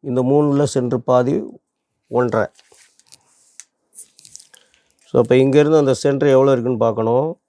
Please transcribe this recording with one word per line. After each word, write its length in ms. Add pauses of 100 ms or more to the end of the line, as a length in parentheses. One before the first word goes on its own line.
இந்த 160 (100)
மூணுல 340 (120)
சென்டர் 340
பாதி 260 (760)
ஒன்றரை. 360 (2500)
So, 120
அப்ப 120 (100)
இங்கேருந்து 400
அந்த 100 (100)
சென்டர் 320
எவ்வளோ 200
இருக்குன்னு 300
பார்க்கணும். 420 (220)